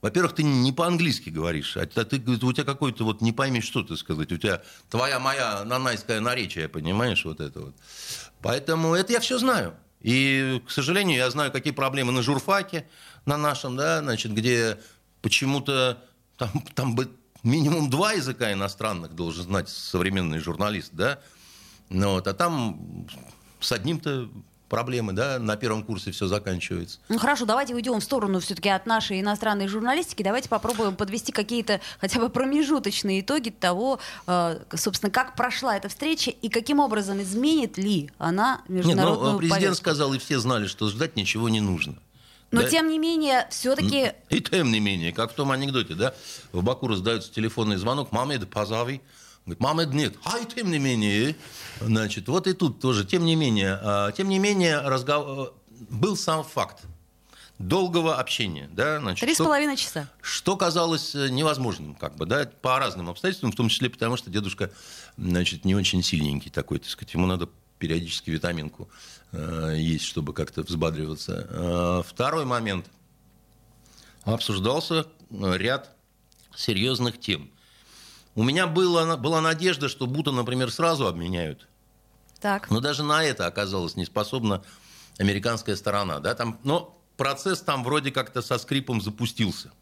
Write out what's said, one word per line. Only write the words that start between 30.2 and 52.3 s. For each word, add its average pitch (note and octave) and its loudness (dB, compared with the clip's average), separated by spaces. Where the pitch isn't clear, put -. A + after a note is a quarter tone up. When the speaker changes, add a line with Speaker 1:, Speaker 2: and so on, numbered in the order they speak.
Speaker 2:
Давайте G#3+ 0
попробуем G#3+ 0
подвести G#3 -4
какие-то G#3+ 0
хотя G3 0
бы A#3 2
промежуточные C4 2
итоги A#3+ -2
того, G#3 0
э, E3+ 2
собственно, F#3+ 0
как C4 0
прошла B3 0
эта G3+ -6
встреча D#4 -2
и - -6
каким A#3 2
образом G#3 2
изменит A#3+ 2
ли F#3 0
она G3 2
Speaker 1:
Нет, - -20
ну, F#3 -4
Speaker 2:
международную F3 4
Speaker 1:
президент F3 4
Speaker 2:
повестку. F#3+ 2
Speaker 1:
сказал, D3 2
и C3 0
все C3+ 0
знали, A2 2
что G#2+ -2
ждать A#2+ -2
ничего A2 0
не A2 4
нужно. F2+ 0
Speaker 2:
Но, A#3 6
Speaker 1:
Да? B3 2
Speaker 2:
тем D#4+ 4
не D#4+ 2
менее, D#4 2
всё-таки B3+ 2
Speaker 1:
И - 2
тем D3+ 2
не A2 4
менее, F#2 0
как A2+ -2
в - -16
том C#3 0
анекдоте, C3 -2
да, A2+ 0
в F2+ -2
Баку B2 0
раздаётся G#2+ -2
телефонный A2 0
звонок, B2 -2
"Мамед, B2+ -2
позови". A2+ -2
Говорит, E2+ -8
"Мамед D3+ 0
нет". D3 0
"А A3 -2
и A#3+ -4
тем A#3 -4
не D#3 0
менее". A#2+ 2
Значит, A2 0
вот F3+ 0